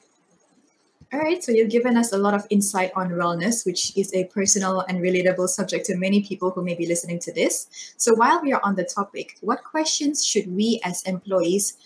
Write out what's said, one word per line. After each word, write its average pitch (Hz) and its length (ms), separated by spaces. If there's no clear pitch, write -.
All 277 80
right, 320 240
so 254 80
you've 226 200
given 240 260
us 233 160
a 196 60
lot 202 160
of 202 160
insight 202 440
on 185 140
wellness, 175 560
which - 320
is 196 160
a 185 120
personal 190 560
and 180 180
relatable 180 480
subject 185 400
to 190 100
many 190 240
people 185 300
who 185 100
may 175 140
be 170 100
listening 170 360
to 170 120
this. - 640
So 233 160
while 247 300
we 277 100
are - 100
on 202 120
the 180 80
topic, - 580
what 226 220
questions 311 600
should 185 320
we 214 280
as 180 200
employees 185 720